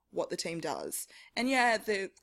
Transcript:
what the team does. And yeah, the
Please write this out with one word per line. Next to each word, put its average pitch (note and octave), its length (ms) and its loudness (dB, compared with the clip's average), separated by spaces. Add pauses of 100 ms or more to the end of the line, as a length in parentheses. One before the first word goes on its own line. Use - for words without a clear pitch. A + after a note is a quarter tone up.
(100)
what E3 200 -2
the F3+ 60 -4
team E3+ 220 -4
does. C3+ 480 -4 (300)
And B3 140 2
yeah, A#3+ 260 6
the G#3 340 -2 (120)